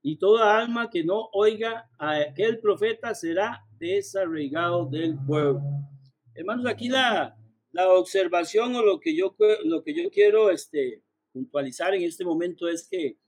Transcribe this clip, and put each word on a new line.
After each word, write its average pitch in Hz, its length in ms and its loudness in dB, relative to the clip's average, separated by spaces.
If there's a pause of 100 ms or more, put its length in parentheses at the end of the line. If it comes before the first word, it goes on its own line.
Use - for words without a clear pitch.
Y 151 180 -6
toda 214 380 6
alma 233 320 -2
que 170 140 -2
no 196 300 -2
oiga 220 640 0
a 151 200 -2
aquel 202 420 -2
profeta 214 540 -2
será 175 500 -4 (160)
desarraigado 175 1080 -2
del 160 280 -4 (100)
pueblo.'" 147 340 0 (760)
Hermanos, 240 320 -6
aquí 226 220 -6
la, 233 480 0 (360)
la 185 200 4
observación 185 840 2
o 233 80 0
lo 190 160 4
que 156 160 -2
yo 185 180 -2
cue-, 214 300 2
lo 160 180 -2
que 151 120 -8
yo 170 160 -4
quiero, 208 400 6
este, 143 520 -4 (300)
puntualizar 139 600 -4
en 190 100 0
este 175 220 -4
momento 170 440 -4
es 165 200 -6
que 160 280 -6 (120)